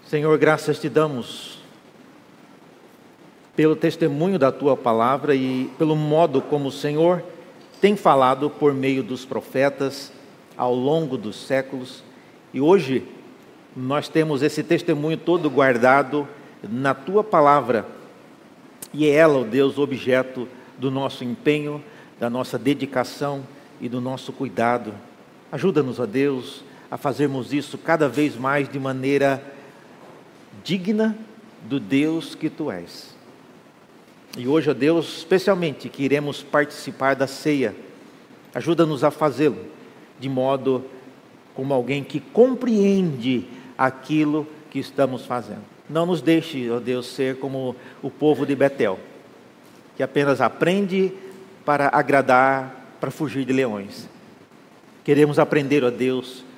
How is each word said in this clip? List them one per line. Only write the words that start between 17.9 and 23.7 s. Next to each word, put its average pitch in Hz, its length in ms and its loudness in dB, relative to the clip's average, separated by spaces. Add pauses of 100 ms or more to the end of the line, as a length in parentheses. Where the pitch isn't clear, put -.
E 151 140 0
é 147 40 4
ela, 147 280 6
ó 123 60 0
Deus, 139 340 0
objeto 127 680 -2 (280)
do 131 140 -2
nosso 135 320 -4
empenho, 147 600 -2 (360)
da 117 100 -2
nossa 123 300 -4
dedicação 135 840 -2 (380)